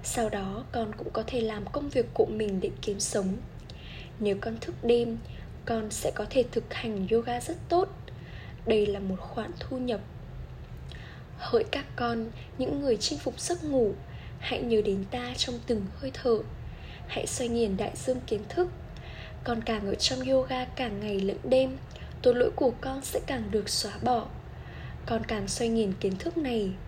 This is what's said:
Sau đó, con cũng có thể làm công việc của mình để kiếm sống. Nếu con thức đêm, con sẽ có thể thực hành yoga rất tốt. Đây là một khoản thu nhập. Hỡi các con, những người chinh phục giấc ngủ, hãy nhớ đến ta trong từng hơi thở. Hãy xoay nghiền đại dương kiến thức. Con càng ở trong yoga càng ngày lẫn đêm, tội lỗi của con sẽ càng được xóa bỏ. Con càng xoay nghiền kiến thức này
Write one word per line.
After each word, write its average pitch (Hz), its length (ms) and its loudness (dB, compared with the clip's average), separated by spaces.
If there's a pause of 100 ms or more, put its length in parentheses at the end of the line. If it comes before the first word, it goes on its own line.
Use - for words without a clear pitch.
Sau 226 260 2
đó, 202 420 -2
con 226 260 0
cũng - 160 -6
có 226 140 0
thể 247 140 0
làm 214 300 -2
công 285 180 -2
việc 240 240 4
của 220 120 6
mình 214 360 0
để 196 80 0 (120)
kiếm 196 180 -2
sống. 196 380 0 (800)
Nếu 202 220 2
con 226 200 -4
thức 349 220 -6
đêm, 233 340 4 (480)
con 220 260 -2
sẽ - 240 -2
có 208 140 -2
thể 262 220 6
thực - 220 -2
hành 202 380 -2
yoga 233 300 2
rất 330 160 -4 (120)
tốt. 359 200 6 (760)
Đây 220 200 6
là 202 140 0
một 190 200 -2
khoản - 400 -6
thu - 180 -4
nhập. 247 220 0 (1400)
Hỡi - 340 4
các 285 140 -2 (100)
con, 233 360 0 (260)
những 277 240 0
người 254 160 6
chinh 294 220 -2
phục - 200 -2
giấc 349 240 -2
ngủ, 262 300 4 (460)
hãy - 220 -2
nhớ 226 240 6
đến 196 260 2
ta 247 260 -4
trong 240 300 -2
từng 214 180 2 (100)
hơi 269 180 -6
thở. 226 260 4 (680)
Hãy - 200 -2
xoay 240 220 0
nghiền 226 280 4
đại 208 180 0
dương 254 320 0
kiến 208 220 0
thức. 359 180 4 (760)
Con 233 180 0
càng 214 260 0
ở 196 80 2
trong - 240 2 (100)
yoga 254 360 4
càng 233 340 -2
ngày 208 200 0
lẫn 196 240 0
đêm, 262 340 6 (440)
tội 247 140 8
lỗi 247 200 4
của 262 160 6 (100)
con 269 220 -4
sẽ - 240 0
càng 254 240 0
được 208 180 2
xóa - 220 0 (100)
bỏ. 240 260 4 (800)
Con 226 220 2
càng 202 200 0
xoay 233 220 2
nghiền 220 240 4
kiến 190 240 0
thức 339 200 -2
này 233 340 2 (160)